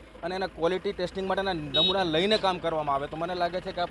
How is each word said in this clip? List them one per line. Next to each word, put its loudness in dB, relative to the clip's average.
અને -4
એના -2
ક્વોલિટી 0
ટેસ્ટિંગ -4
માટેના 0
નમૂના 2
લઈને 4
કામ 2
કરવામાં 0
આવે 0
તો -8
મને -4
લાગે -2
છે -8
કે -4
આપ 0